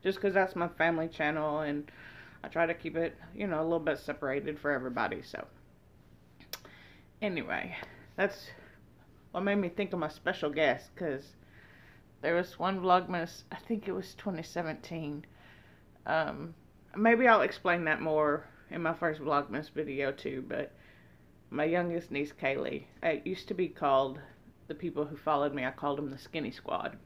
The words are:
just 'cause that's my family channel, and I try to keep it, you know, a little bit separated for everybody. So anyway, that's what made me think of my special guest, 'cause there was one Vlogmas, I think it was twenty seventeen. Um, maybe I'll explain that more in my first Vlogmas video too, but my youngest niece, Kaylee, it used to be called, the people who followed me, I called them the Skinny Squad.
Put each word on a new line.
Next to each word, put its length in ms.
just 160
'cause 140
that's 240
my 100
family 400
channel, 540
and 280
I 60
try 160
to 80
keep 240
it, 180
you 140
know, 140
a 20
little 160
bit 200
separated 600
for 120
everybody. 500
So 260
anyway, 560
that's 320
what 100
made 140
me 140
think 240
of 60
my 100
special 400
guest, 480
'cause 380
there 140
was 240
one 220
Vlogmas, 680
I 40
think 320
it 60
was 220
twenty 280
seventeen. 840
Um, 500
maybe 320
I'll 140
explain 440
that 160
more 440
in 120
my 120
first 280
Vlogmas 480
video 420
too, 300
but 320
my 120
youngest 460
niece, 220
Kaylee, 520
it 220
used 240
to 40
be 140
called, 520
the 80
people 300
who 120
followed 360
me, 120
I 60
called 260
them 120
the 80
Skinny 340
Squad. 540